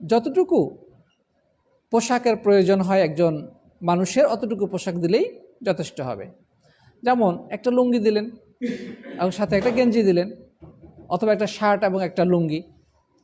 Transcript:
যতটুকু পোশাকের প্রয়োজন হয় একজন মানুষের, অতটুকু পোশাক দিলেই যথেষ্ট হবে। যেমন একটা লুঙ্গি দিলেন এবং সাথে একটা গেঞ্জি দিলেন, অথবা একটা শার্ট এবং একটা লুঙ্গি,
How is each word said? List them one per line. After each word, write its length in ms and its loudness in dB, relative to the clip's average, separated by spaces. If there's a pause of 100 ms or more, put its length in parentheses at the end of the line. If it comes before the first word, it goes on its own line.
যতটুকু 720 0 (1120)
পোশাকের 460 0
প্রয়োজন 440 4
হয় 200 2
একজন 480 0 (340)
মানুষের, 440 2
অতটুকু 400 -2
পোশাক 280 -6
দিলেই 460 -2 (220)
যথেষ্ট 380 -4
হবে। 300 -8 (720)
যেমন 480 0
একটা 200 -4
লুঙ্গি 280 2
দিলেন 320 -2 (880)
এবং 120 0
সাথে 260 -2
একটা 140 0
গেঞ্জি 320 2
দিলেন, 280 2 (760)
অথবা 240 0
একটা 140 -2
শার্ট 380 0
এবং 200 0
একটা 200 0
লুঙ্গি, 380 0 (600)